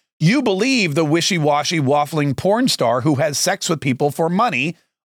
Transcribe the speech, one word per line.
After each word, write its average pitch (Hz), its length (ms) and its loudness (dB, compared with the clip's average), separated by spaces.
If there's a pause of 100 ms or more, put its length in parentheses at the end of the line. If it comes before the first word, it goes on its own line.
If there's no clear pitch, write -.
(200)
You 220 220 2
believe 208 520 0
the 165 100 2
wishy-washy, 151 760 0
waffling 143 560 0
porn 226 320 0
star 123 320 0
who 147 140 2
has 147 240 -2
sex 185 320 -2
with 160 100 -4
people 143 300 -2
for 160 180 -2
money 175 480 -2 (360)